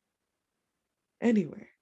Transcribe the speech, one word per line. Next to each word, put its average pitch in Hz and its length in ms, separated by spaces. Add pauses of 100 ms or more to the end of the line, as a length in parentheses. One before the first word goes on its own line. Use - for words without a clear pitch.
(1200)
Anywhere. 214 460 (140)